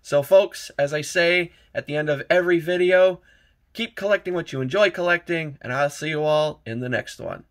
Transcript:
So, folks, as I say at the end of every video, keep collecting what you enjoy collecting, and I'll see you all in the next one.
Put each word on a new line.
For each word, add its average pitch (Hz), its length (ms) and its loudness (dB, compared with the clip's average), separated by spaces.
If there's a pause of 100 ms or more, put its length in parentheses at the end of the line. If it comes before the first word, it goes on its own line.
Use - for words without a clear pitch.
So, 143 200 0
folks, - 560 4
as 143 160 -2
I 151 80 -2
say 175 500 0 (220)
at - 120 -8
the 147 100 -4
end 151 120 -2
of 139 220 0
every 175 280 4
video, 180 640 2 (520)
keep 226 220 -8
collecting 196 400 -2
what 165 180 -6
you 135 80 -6
enjoy 185 300 2
collecting, 170 720 -4
and 123 120 -10
I'll 143 180 0
see 151 180 -8
you 151 140 -4
all 151 420 0
in 117 160 -8
the 127 80 -6
next - 320 -6
one. 92 300 -12